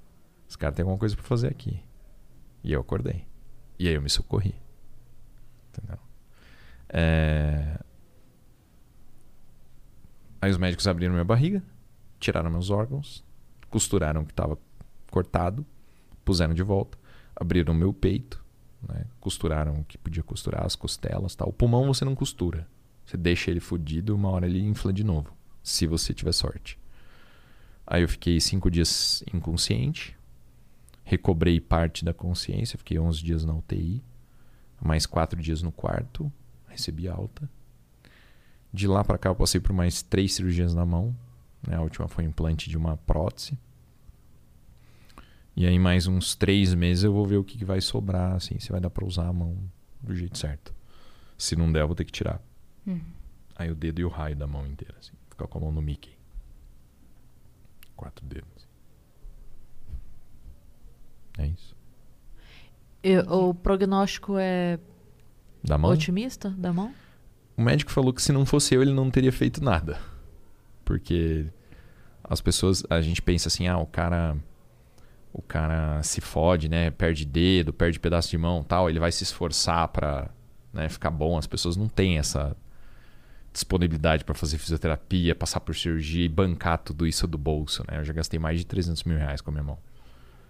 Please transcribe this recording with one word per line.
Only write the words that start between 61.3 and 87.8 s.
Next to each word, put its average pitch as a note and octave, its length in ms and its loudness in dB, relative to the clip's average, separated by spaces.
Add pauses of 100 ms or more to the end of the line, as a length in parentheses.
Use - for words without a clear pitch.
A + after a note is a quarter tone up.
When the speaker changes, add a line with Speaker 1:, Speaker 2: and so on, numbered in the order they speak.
Speaker 1:
É D2 100 -4
isso. - 280 -10 (1300)
Speaker 3:
E F#3+ 160 6
o F3+ 340 2
prognóstico G3 840 2
é F3+ 400 0 (840)
Speaker 1:
Da - 140 2
mão? E3 140 6
Speaker 3:
otimista? F#3 600 0
Da F3+ 200 -4
mão? G3+ 220 -2 (600)
Speaker 1:
O A2+ 60 0
médico C#3+ 300 4
falou C3 220 4
que - 80 -8
se - 100 4
não C3+ 140 4
fosse C#3+ 280 4
eu, B2+ 80 8
ele C#3 120 6
não C3 180 2
teria C3 200 6
feito - 320 0
nada. E2+ 360 2 (840)
Porque E2 640 2 (800)
as - 180 -2
pessoas, F#2 480 4
a E2+ 120 4
gente E2 200 0
pensa F2 260 2
assim, F2 200 0
"Ah, F2+ 100 2
o D#2+ 80 0
cara, E2+ 500 0 (960)
o - 100 -10
cara D#2 640 0
se - 180 -2
fode, E2 460 2
né? E2 240 2
Perde E2 340 2
dedo, E2 480 4
perde E2+ 260 2
pedaço E2+ 300 2
de F2 80 0
mão, E2+ 260 0
tal. F2 260 2
Ele D#2+ 100 0
vai E2+ 120 4
se - 120 -4
esforçar E2 640 0
pra, C#2+ 400 -2 (440)
né, D#2+ 160 -2
ficar - 220 -4
bom." D#2+ 260 0
As D2+ 100 -2
pessoas - 300 -2
não G#2+ 100 0
têm F#2+ 300 2
essa D2 380 -2 (960)
disponibilidade D#2+ 720 2
pra D2+ 80 -2
fazer D2+ 240 -2
fisioterapia, E2 760 0
passar - 240 -4
por - 160 -6
cirurgia E2 500 0
e E2+ 40 2
bancar E2+ 500 2
tudo D#2 260 -2
isso E2 220 0
do D#2+ 100 -4
bolso, D2+ 500 -2